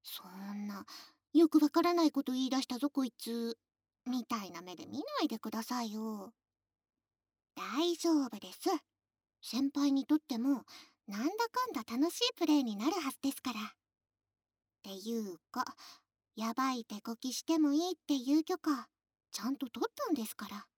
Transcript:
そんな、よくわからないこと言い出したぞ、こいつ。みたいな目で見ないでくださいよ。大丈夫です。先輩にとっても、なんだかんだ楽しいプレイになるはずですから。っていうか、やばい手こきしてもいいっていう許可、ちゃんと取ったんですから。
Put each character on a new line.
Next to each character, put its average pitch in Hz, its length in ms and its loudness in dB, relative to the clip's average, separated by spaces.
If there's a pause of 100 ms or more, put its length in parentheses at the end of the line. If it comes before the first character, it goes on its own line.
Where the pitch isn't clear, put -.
そ - 260 -14
ん 202 400 -8
な、 196 180 -8 (480)
よ 320 160 8
く 311 100 6
わ 302 100 6
か 330 140 4
ら 349 100 4
な 339 100 4
い 294 80 6
こ 277 120 -2
と - 80 -4
言 254 140 0
い 247 40 -2
出 262 140 0
し - 40 -6
た 240 120 -6
ぞ、 285 100 0
こ 269 160 0
い 233 60 -4
つ。 233 480 -6 (460)
み 247 200 -2
た 220 180 -6
い 185 80 -12
な 170 100 -12
目 180 140 -12
で - 120 -14
見 202 120 -6
な 392 60 -6 (160)
い 311 60 2
で 226 100 -2
く 220 140 -8
だ 220 120 -4
さ 247 200 -2
い 220 80 -6
よ。 220 420 -8 (1200)
大 277 420 0
丈 320 240 4
夫 226 180 -4
で - 140 -14
す。 - 160 -2 (720)
先 262 280 0
輩 285 220 2
に 269 160 2
と 302 80 4
っ 311 40 4
て - 180 -4
も、 254 280 0 (420)
な 202 120 -8
ん 339 180 0
だ 466 120 0
か 508 180 -2
ん 415 60 -8
だ 247 100 -4
楽 262 260 0
し - 120 -4
い 494 140 2
プ 349 100 0
レ 302 140 6
イ 262 40 2
に 214 140 -4
な 226 120 2
る 392 100 0
は 269 120 -4
ず - 100 -12
で 277 100 0
す - 100 -10
か 247 120 -4
ら。 214 80 -6
っ - 20 -6 (1160)
て 196 140 -12
い 220 240 -4
う 190 200 -6 (120)
か、 - 240 -4 (600)
や 226 180 -4
ば 262 180 2
い 240 140 -4
手 208 160 -12
こ 233 140 -8
き 254 180 -6
し - 100 -6
て 330 160 4
も 285 140 6
い 339 160 2
い - 40 0
っ - 20 -2
て - 200 0
い 269 240 4
う 311 40 2
許 359 140 0
可、 277 320 -2 (420)
ち - 100 -10
ゃ 226 80 -2
ん 277 80 -2
と 262 120 -6
取 269 180 -4
っ - 60 -4
た 523 160 -4
ん 320 60 2
で 226 100 -4
す - 100 -12
か 208 120 -10
ら。 208 200 -12 (100)